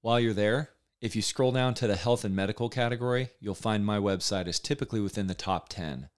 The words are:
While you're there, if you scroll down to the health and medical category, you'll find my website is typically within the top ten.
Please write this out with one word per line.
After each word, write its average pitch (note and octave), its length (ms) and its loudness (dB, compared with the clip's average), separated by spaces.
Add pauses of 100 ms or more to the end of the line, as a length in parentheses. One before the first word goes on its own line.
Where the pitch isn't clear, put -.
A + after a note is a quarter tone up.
While A#2 180 4
you're A#2 140 4
there, G#2+ 380 2 (300)
if A2+ 140 -4
you A2 80 0
scroll B2+ 300 2
down B2+ 220 2
to A#2+ 120 -2
the G#2 80 4
health A#2+ 300 2
and G2 100 0
medical G2 340 0
category, B2 600 -2 (100)
you'll G2+ 160 -6
find G#2+ 320 0
my G#2 120 0
website F#2+ 500 0
is E2+ 100 -2
typically C#3 400 -4
within G2+ 300 -2
the F#2 60 -2
top F2+ 340 -2
ten. C#2+ 500 -8